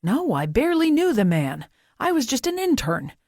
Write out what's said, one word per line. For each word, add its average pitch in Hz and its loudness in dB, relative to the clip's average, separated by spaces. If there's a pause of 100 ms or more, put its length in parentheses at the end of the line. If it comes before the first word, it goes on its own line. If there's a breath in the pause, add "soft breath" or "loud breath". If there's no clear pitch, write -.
No, 269 -2
I 147 -2
barely 320 2
knew 339 2
the 208 2
man. 156 0 (320)
I 359 -2
was 320 2
just 247 -4
an 349 -2
intern. 170 -2 (160)